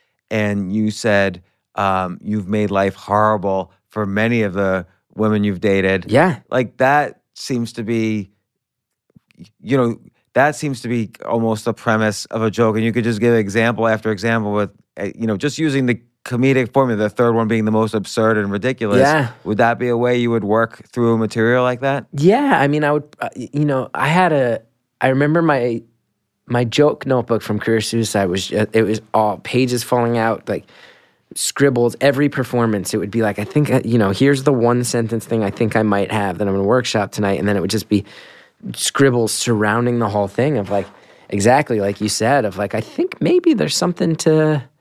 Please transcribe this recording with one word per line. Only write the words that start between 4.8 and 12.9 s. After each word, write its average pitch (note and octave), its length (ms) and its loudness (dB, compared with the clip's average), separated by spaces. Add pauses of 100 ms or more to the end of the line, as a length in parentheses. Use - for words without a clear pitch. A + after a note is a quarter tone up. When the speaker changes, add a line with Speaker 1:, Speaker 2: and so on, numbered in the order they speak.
Speaker 1:
women G#2+ 280 0
you've G2 200 -2
dated. F#2+ 440 0
Speaker 2:
Yeah. C3+ 340 2 (100)
Speaker 1:
Like, B2 260 -2
that C#3 460 0 (100)
seems A#2 400 -6
to A#2+ 100 -10
be, A2 480 -2 (1300)
you B2+ 160 -4
know, A#2+ 240 0 (360)
that C#3+ 200 4
seems C#3 280 -6
to A#2 60 -10
be A#2 240 -2 (140)
almost A2+ 380 0
the A#2 80 -2
premise A2 540 -2
of A2+ 160 -4
a A2 80 0
joke, A2 260 0
and A2 80 -2
you A2+ 80 0